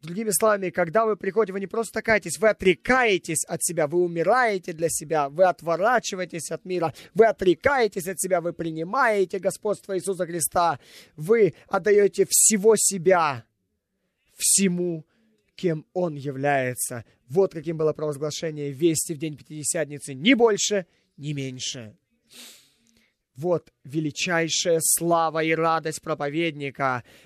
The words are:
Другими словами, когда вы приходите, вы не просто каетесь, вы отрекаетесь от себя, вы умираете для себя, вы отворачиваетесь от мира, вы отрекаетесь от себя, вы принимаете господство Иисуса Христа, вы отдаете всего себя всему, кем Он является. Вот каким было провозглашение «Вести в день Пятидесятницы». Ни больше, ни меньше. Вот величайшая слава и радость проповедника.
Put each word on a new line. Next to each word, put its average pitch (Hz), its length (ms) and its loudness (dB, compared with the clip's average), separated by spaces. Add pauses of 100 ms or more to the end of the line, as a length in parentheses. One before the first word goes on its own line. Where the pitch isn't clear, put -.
Другими 190 280 -6
словами, 202 400 2
когда 180 340 0
вы 214 120 0
приходите, 190 360 -2
вы 190 60 -8
не 196 80 -6
просто 220 340 -6
каетесь, 202 380 0
вы 214 120 4
отрекаетесь 196 960 2
от 170 180 -6
себя, 160 240 0
вы 175 160 2
умираете 185 680 2
для 160 160 -2
себя, 147 400 -2
вы 151 160 4
отворачиваетесь 180 1080 0
от 160 120 -10
мира, 175 300 -2 (200)
вы 220 120 8
отрекаетесь 202 800 0
от 185 140 -8
себя, 185 200 0
вы 170 120 -4
принимаете 185 880 -2
господство 190 560 -4
Иисуса 180 300 -4
Христа, 170 520 -2 (380)
вы 190 380 2 (120)
отдаете 196 640 4
всего 214 480 4
себя 165 680 2 (920)
всему, 175 680 0 (520)
кем 160 360 -2
Он 180 220 -2
является. 131 920 -2 (240)
Вот 185 260 2
каким 165 220 -8
было 156 160 0
провозглашение 151 800 -6
«Вести 156 440 0
в 143 40 -12
день 156 180 -8
Пятидесятницы». 147 760 -6
Ни 175 200 2
больше, 208 520 0 (300)
ни 147 160 -8
меньше. 127 640 -10 (1400)
Вот 160 360 -2 (140)
величайшая 160 960 0
слава 165 640 0
и 160 100 2
радость 160 460 -2
проповедника. 143 1040 -4 (220)